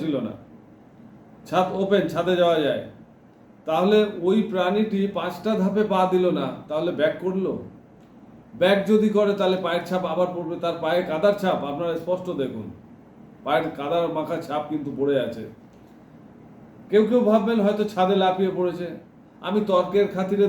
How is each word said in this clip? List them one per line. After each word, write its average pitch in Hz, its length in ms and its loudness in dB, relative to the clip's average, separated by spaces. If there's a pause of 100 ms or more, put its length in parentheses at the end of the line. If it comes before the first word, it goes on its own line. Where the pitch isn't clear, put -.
ছিল 156 120 -2 (120)
না, 104 60 -10 (1120)
ছাদ 180 200 0 (160)
ওপেন, 190 200 2 (100)
ছাদে 170 240 0
যাওয়া 170 240 4
যায়। 131 220 0 (840)
তাহলে 185 320 4 (240)
ওই 196 160 4 (120)
প্রাণীটি 196 500 0 (160)
পাঁচটা 180 360 -4 (100)
ধাপে 202 200 2 (100)
পা 190 80 4 (120)
দিল 180 120 4 (140)
না, 135 80 -2 (200)
তাহলে 160 320 -2
ব্যাক 156 160 2 (100)
করলো? 185 280 -2 (1080)
ব্যাক 196 180 4 (120)
যদি 214 200 4
করে 202 300 2
তাহলে 185 240 2
পায়ের 170 220 -2
ছাপ 180 160 -2 (100)
আবার 180 200 0
পড়বে, 170 320 -6
তার 165 160 -2
পায়ে 165 200 0 (100)
কাদার 196 320 2
ছাপ 175 160 0 (120)
আপনারা 170 220 -4 (100)
স্পষ্ট 180 240 -4 (160)
দেখুন, 113 240 -6 (760)
পায়ের 156 240 0 (120)
কাদার 165 260 0 (120)
মাখা 156 200 -4 (100)
ছাপ 151 220 -4
কিন্তু 143 300 -6
পড়ে 139 180 2 (100)
আছে। 113 180 -10 (1400)
কেউ 208 220 6
কেউ 240 180 4
ভাববেন 220 320 4
হয়তো 208 320 2
ছাদে 185 240 2
লাফিয়ে 185 420 2
পড়েছে, 175 280 -2 (560)
আমি 196 180 -2 (100)
তর্কের 185 440 4
খাতিরে 190 340 2